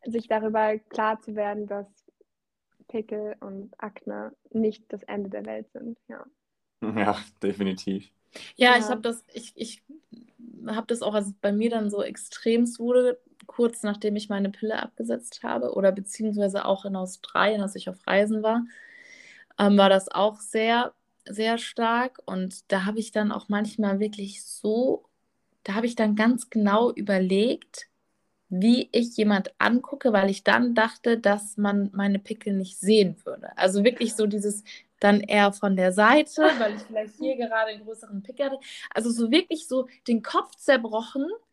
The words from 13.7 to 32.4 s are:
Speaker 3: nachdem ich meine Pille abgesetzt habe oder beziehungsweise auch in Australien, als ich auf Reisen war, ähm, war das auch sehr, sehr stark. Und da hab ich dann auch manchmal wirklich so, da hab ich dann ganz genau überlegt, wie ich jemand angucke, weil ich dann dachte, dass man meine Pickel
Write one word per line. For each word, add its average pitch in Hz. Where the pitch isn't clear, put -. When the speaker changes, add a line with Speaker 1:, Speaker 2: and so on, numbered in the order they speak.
Speaker 3:
nachdem 208
ich 208
meine 196
Pille 214
abgesetzt -
habe -
oder 196
beziehungsweise 202
auch 196
in 196
Australien, 190
als 202
ich 190
auf 185
Reisen 214
war, 233
ähm, 202
war 196
das 190
auch 208
sehr, 226
sehr 220
stark. 233
Und 185
da 190
hab 214
ich 220
dann 214
auch -
manchmal 208
wirklich 208
so, 226
da 196
hab 226
ich 240
dann 214
ganz 226
genau 220
überlegt, 202
wie 214
ich 233
jemand 208
angucke, 240
weil 196
ich 196
dann 233
dachte, 226
dass 208
man 202
meine 196
Pickel 208